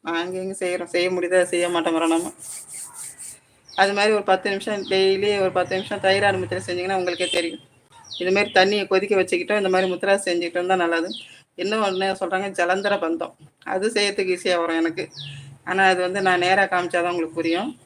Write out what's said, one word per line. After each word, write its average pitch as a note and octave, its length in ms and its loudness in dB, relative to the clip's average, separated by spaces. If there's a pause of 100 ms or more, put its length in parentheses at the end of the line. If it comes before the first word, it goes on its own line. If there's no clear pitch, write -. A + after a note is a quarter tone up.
நாங்க F3 360 -4
எங்க F#3+ 200 -6
செய்யறோம், F3+ 320 -4
செய்ய F3+ 200 2
முடியுதா, F3+ 280 4 (100)
செய்ய F3 220 2
மாட்டோங்கிறோம் E3 400 2
நம்ம. E3 160 -2 (1500)
அது G3 160 4
மாதிரி G#3 200 4
ஒரு G3 120 -2
பத்து F#3+ 240 2
நிமிஷம், G3 380 -4
டெய்லி F#3+ 400 2 (140)
ஒரு F#3 120 0
பத்து F3+ 200 0
நிமிஷம் G3 280 -6
தைராய்டு G3 360 4
முத்திரை F3+ 260 -4
செஞ்சீங்கன்னா F#3 340 -2
உங்களுக்கே F3+ 340 -2
தெரியும். - 280 -4 (580)
இது F3+ 140 0
மாதிரி G#3 220 2
தண்ணியை G3 340 4
கொதிக்க G3 280 2
வச்சுக்கிட்டோம், F#3 420 0
இந்த F#3+ 120 0
மாதிரி F#3 180 2
முத்திரை F#3+ 240 2 (120)
செஞ்சுக்கிட்டோம் F3 460 0
தான் F3+ 100 2
நல்லது. E3+ 260 0 (520)
இன்னும் G#3+ 260 0
ஒண்ணு F#3+ 200 0 (140)
சொல்றாங்க, F#3+ 260 -2 (120)
ஜலந்தர G3 440 2
பந்தம், E3 320 -4 (380)
அது F#3+ 120 -2 (100)
செய்யறதுக்கு G3+ 400 0
ஈஸியா F3+ 260 0
வரும் E3 200 0
எனக்கு. E3 240 -2 (640)
ஆனா F#3 220 2
அது F3+ 160 2
வந்து F#3+ 200 -2
நான் F3+ 180 4
நேரா F#3+ 180 6 (100)
காமிச்சாதான் F3 400 0
உங்களுக்கு D#3+ 260 -4
புரியும். F3 320 -2 (140)